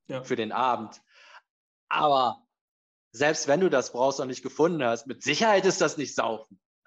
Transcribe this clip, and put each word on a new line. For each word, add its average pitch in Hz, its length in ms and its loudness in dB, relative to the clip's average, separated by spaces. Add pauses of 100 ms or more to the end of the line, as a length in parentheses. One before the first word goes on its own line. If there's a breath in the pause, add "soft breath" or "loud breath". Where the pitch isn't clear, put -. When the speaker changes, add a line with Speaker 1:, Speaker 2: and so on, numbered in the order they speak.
Speaker 1:
Ja. 131 140 -10
Speaker 2:
für 131 140 -4
den 107 160 -6
Abend. 113 480 -4 (880 soft breath)
Aber 139 580 0 (640)
selbst 147 360 0
wenn 143 120 2
du 185 100 4
das 131 220 0
brauchst 135 280 0
und 131 80 -6
nicht 127 140 -10
gefunden 151 420 0
hast, 117 220 -2
mit 120 160 -12
Sicherheit 190 420 2
ist 185 160 2
das 156 160 2
nicht 135 180 -6
Saufen. 113 460 -6 (260)